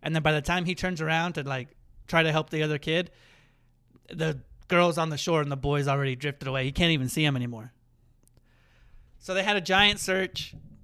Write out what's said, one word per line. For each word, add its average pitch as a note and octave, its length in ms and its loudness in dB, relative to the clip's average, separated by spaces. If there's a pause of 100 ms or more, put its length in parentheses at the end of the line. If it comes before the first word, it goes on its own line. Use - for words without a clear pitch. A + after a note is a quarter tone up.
And D#3+ 140 -2
then D#3 80 0
by D#3 80 4
the D3+ 100 2
time F3 240 0
he F3+ 100 -2
turns F3+ 260 -4
around E3 320 0
to, D3 100 -6
like, C3 320 -8 (320)
try E3 160 4
to D#3+ 80 2
help D#3 200 0
the D#3 120 0
other D3+ 140 0
kid, D#3+ 340 -2 (1000)
the D#3+ 300 -4 (280)
girl's F3 300 4
on D#3+ 120 0
the D3+ 80 -4
shore E3 240 2
and C#3+ 100 -2
the C#3 60 -4
boy's C#3+ 300 0
already C#3 280 0
drifted C#3 320 -6
away. C3 180 -2
He C#3 60 -2
can't E3+ 200 2
even C3 180 0
see D#3 160 0
him C#3+ 100 2
anymore. A#2+ 360 -6 (1500)
So - 140 -8
they F#3+ 100 0
had G#3 120 2
a G3 60 0
giant G3+ 380 4
search, - 540 -4 (300)